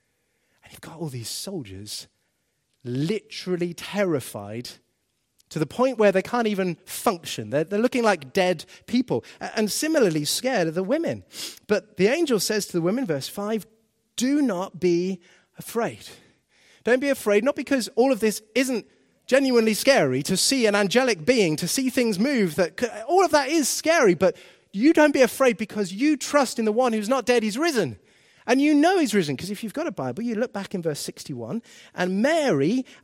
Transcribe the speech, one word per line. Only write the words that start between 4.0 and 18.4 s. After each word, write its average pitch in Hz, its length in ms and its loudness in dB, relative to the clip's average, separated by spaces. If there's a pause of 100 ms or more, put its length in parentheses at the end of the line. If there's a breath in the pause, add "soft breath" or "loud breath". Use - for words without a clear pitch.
to 160 100 -8
the 156 60 0
point 254 320 -2
where 208 160 6
they 190 80 2
can't 233 260 -2
even 190 380 -2
function. 160 640 -4
They're, 147 160 0
they're 202 120 -6
looking 240 260 0
like 165 280 0
dead 180 320 0 (240 loud breath)
people. 170 380 -2 (160 loud breath)
A-, - 160 -10
and 214 120 0
similarly 233 540 0
scared 214 460 -2
are - 20 -4
the 170 100 -4
women. 196 440 -4 (420 loud breath)
But - 300 -2
the 190 100 4
angel 277 320 2
says 214 280 -2
to - 60 -12
the 175 80 -2
women, 214 240 -2
verse 143 220 -4
five, 208 400 -6 (480)
"Do 277 260 0
not 190 380 -4
be 180 400 0 (380 soft breath)
afraid." 175 500 -6 (760 soft breath)
Don't 254 180 2
be 285 80 0
afraid, 208 340 2
not 277 120 0
because 269 400 -2
all 262 160 4
of 202 100 0
this 214 200 0 (140)